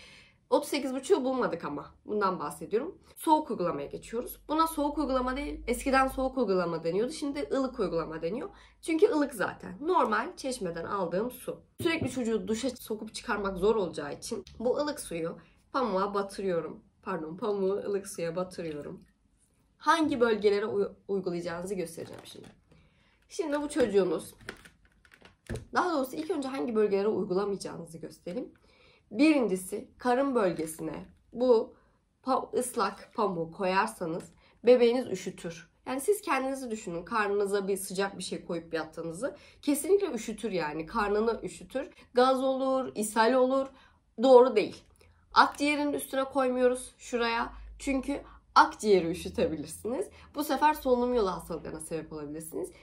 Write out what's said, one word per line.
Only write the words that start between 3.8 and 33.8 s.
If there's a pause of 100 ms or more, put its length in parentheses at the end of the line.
geçiyoruz.
Buna
soğuk
uygulama
değil,
eskiden
soğuk
uygulama
deniyordu.
Şimdi
ılık
uygulama
deniyor. (320)
Çünkü
ılık
zaten.
Normal
çeşmeden
aldığım
su. (200)
Sürekli
çocuğu
duşa
sokup
çıkarmak
zor
olacağı
için (160)
bu
ılık
suyu (360)
pamuğa
batırıyorum. (200)
Pardon,
pamuğu
ılık
suya
batırıyorum. (720)
Hangi
bölgelere
uy-, (160)
uygulayacağınızı
göstereceğim
şimdi. (800)
Şimdi
bu
çocuğunuz, (1400)
daha
doğrusu
ilk
önce
hangi
bölgelere
uygulamayacağınızı
göstereyim. (580)
Birincisi (100)
karın
bölgesine (280)
bu (480)
pa-,
ıslak
pamuğu
koyarsanız (420)